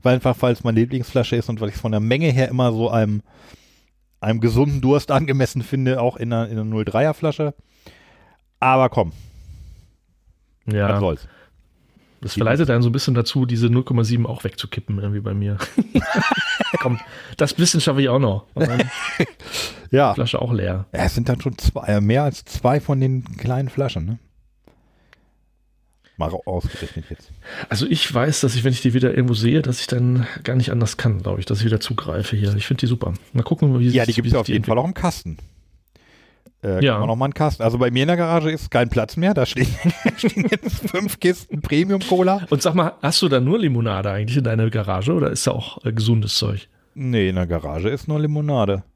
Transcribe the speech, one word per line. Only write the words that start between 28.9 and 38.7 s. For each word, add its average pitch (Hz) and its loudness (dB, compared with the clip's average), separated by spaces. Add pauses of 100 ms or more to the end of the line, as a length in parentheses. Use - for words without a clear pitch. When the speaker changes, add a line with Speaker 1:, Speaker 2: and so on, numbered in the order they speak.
Speaker 2:
wieder 127 4
irgendwo 123 2
sehe, 117 2
dass 123 -2
ich - -6
dann 123 2 (180)
gar 123 0
nicht 123 2
anders 117 0
kann, 101 0
glaub 95 -2
ich, 95 -4
dass 104 -2
ich 113 2
wieder 110 2
zugreife 101 -4
hier. 101 2
Ich 104 -2
find 131 0
die 127 0
super. 117 -2 (220)
Mal 120 2
gucken, 143 2
wie 120 4
Speaker 1:
Ja, 123 4
Speaker 2:
sich, 117 0
Speaker 1:
die 123 0
gibt's 120 0
Speaker 2:
wie 117 2
sich 131 4
Speaker 1:
auf 117 0
Speaker 2:
die 120 -2
Speaker 1:
jeden 101 2
Fall 113 2
Speaker 2:
entwickeln. 165 -2
Speaker 1:
auch - -10
im - -6
Kasten. 85 -4 (1300)
Äh, 95 0
Speaker 2:
Ja. 135 4
Speaker 1:
kann 104 0
man 107 0
noch 113 0
mal 135 0
einen 139 -4
Kasten. 151 -2
Also 113 2
bei 123 2
mir 127 0
in 151 0
der 175 2
Garage 165 0
ist 156 -8